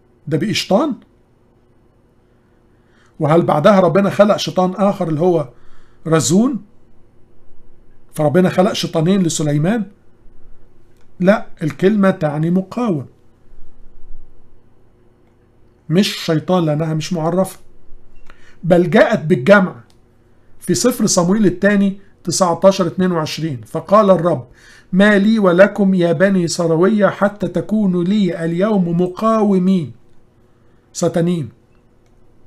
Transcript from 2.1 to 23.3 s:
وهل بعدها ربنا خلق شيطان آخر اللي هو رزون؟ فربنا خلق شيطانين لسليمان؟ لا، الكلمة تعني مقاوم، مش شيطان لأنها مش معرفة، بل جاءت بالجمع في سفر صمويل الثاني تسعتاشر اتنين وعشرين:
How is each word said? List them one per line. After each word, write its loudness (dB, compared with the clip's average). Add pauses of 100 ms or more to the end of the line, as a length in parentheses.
وهل 2
بعدها 4
ربنا 2
خلق 4
شيطان -2
آخر -2
اللي -4
هو 2 (580)
رزون؟ 2 (1500)
فربنا 2
خلق 0
شيطانين 0
لسليمان؟ -2 (1300)
لا، 2 (160)
الكلمة 2
تعني -2
مقاوم، -2 (2750)
مش 2
شيطان -2
لأنها -2
مش -6
معرفة، -2 (1080)
بل 2
جاءت 2
بالجمع 2 (840)
في -2
سفر 0
صمويل 2
الثاني 0 (260)
تسعتاشر 2
اتنين 0
وعشرين: -4